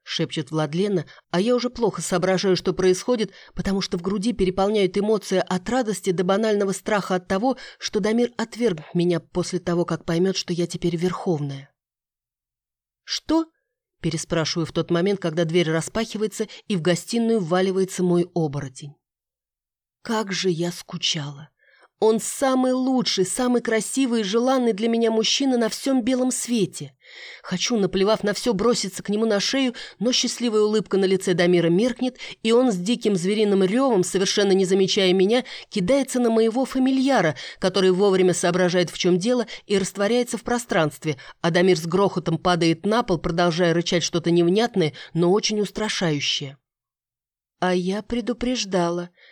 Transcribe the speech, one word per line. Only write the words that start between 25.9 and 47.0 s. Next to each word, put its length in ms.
белом 300
свете. 640
Хочу, 320
наплевав 480
на 100
всё, 180
броситься 520
к 40
нему 180
на 120
шею, 360
но 100
счастливая 520
улыбка 340
на 80
лице 300
Дамира 340
меркнет, 480
и 80
он 220
с 40
диким 380
звериным 480
рёвом, 400
совершенно 480
не 140
замечая 480
меня, 320
кидается 500
на 120
моего 340
фамильяра, 720
который 320
вовремя 420
соображает, 560
в 80
чём 200
дело, 280
и 120
растворяется 580
в 60
пространстве, 760
а 120
Дамир 260
с 80
грохотом 520
падает 460
на 200
пол, 140
продолжая 540
рычать 300
что-то 300
невнятное, 600
но 160
очень 300
устрашающее. 1000